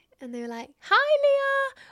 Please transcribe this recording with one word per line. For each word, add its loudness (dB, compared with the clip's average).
And -14
they -8
were -10
like, -12
"Hi, -2
Leah, 2